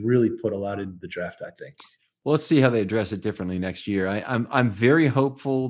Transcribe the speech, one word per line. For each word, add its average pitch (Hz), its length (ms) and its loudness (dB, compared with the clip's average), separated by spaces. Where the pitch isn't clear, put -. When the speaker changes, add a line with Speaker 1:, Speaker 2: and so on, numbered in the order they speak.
Speaker 1:
really 117 280 4
put 101 240 -4
a 98 40 -6
lot 101 220 -6
into 92 180 -10
the 87 120 -14
draft, 87 360 -10
I - 140 -14
think. 71 160 -18
Speaker 2:
Well, 143 80 2
let's 151 120 0
see 156 140 4
how 131 100 6
they 117 120 0
address 101 320 -2
it 92 80 -6
differently 92 380 -4
next 90 280 -6
year. 95 180 0
I, 101 220 -2
I'm, 120 240 0
I'm 127 180 4
very 127 380 4
hopeful 131 640 0